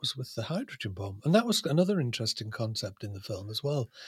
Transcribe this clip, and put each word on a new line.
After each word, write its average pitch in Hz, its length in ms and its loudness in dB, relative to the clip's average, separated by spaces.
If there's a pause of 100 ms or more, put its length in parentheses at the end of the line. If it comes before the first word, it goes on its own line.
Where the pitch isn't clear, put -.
was - 160 -4
with 127 160 -8
the - 100 -2
hydrogen 156 500 -4
bomb. 98 300 -6
And 151 120 6
that 226 100 6
was - 180 2
another 180 360 4
interesting 113 500 0
concept 110 540 -4
in 101 100 -6
the 98 60 -10
film 98 300 -6
as 110 140 -6
well, 139 260 0 (180)